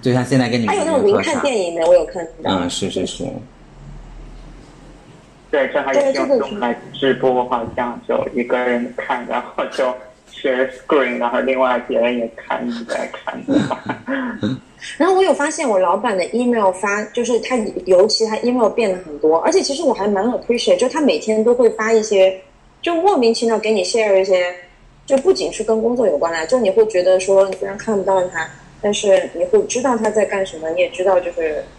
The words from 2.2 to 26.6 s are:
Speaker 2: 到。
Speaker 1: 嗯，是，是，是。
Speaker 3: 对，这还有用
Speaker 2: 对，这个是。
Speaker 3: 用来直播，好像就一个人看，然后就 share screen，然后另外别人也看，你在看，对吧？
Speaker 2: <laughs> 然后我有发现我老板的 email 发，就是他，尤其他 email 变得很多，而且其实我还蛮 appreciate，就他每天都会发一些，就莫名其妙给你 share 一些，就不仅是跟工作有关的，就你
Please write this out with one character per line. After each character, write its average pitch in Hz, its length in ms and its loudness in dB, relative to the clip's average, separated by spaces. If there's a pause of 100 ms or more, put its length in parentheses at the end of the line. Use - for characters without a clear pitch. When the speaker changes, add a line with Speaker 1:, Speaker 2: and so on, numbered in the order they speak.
Speaker 2:
到。 95 80 -4
Speaker 1:
嗯， 90 180 -2
是， 95 200 -6
是， 90 180 -4
是。 - 160 -10 (2250)
Speaker 3:
对， 139 240 0
这 294 80 0
还 - 120 -2
有 285 80 4
用 269 100 2
Speaker 2:
对， - 20 0
这 269 120 -2
个 254 180 2
是。 - 80 -8
Speaker 3:
用 208 80 -8
来 120 180 -2 (160)
直 135 200 2
播， 127 340 0
好 117 180 -4 (100)
像 120 300 -4
就 113 280 -2
一 123 100 -2
个 127 140 -2
人 120 400 -2
看， 123 320 -6
然 120 120 -4
后 - 260 -8
就 - 180 -2 (440)
share 131 420 -2
screen， 123 460 0
然 120 120 -2
后 120 100 -2
另 127 180 0
外 127 300 2
别 120 120 -2
人 120 180 0
也 117 180 -4
看， 123 320 -8
你 120 60 -6 (100)
在 - 300 -6
看， - 320 -10
对 277 120 0 (120)
吧？ - 120 -6 (580)
Speaker 2:
<laughs> 127 200 -4 (380)
然 339 100 2
后 381 80 4
我 381 80 4
有 339 100 4
发 285 160 -2
现 302 180 -4
我 202 120 2
老 185 160 2
板 208 220 -2
的 175 100 -2
email 233 440 2
发， 202 340 -4
就 240 180 -4
是 233 160 0
他， 254 160 -4 (300)
尤 185 200 6
其 220 200 0
他 214 140 -4
email 247 280 2
变 196 240 0
得 180 140 -2
很 147 140 -12
多， 160 200 4
而 - 100 0
且 370 120 2
其 277 120 -4
实 294 80 -6
我 277 120 2
还 202 160 -2
蛮 196 160 0
appreciate， 233 500 2
就 247 140 0
他 302 100 -2
每 220 180 2
天 214 240 0
都 240 140 4
会 240 140 6
发 220 240 0
一 214 100 4
些， 190 340 4 (440)
就 339 140 -2
莫 359 220 4
名 226 160 4
其 233 120 -2
妙 226 120 2
给 214 140 -2
你 214 100 2
share 202 380 2
一 190 60 2
些， 180 280 2 (520)
就 269 140 2
不 370 120 2
仅 - 220 0
是 220 100 -6
跟 220 180 0
工 233 140 0
作 247 100 2
有 156 120 2
关 170 160 0
的， 165 140 -2
就 254 120 2
你 214 100 2